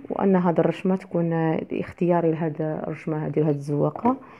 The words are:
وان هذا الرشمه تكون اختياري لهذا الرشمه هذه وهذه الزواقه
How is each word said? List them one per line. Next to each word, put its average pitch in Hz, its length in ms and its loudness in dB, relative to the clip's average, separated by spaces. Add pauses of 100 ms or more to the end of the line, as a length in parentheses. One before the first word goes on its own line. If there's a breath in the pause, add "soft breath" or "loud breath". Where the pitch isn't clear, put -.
وان 190 260 2
هذا 175 260 4
الرشمه 165 340 2
تكون 170 380 -2 (400)
اختياري 170 580 0
لهذا 156 520 -4
الرشمه 156 420 -6
هذه 151 140 0
وهذه 156 100 4
الزواقه 147 680 0 (220 loud breath)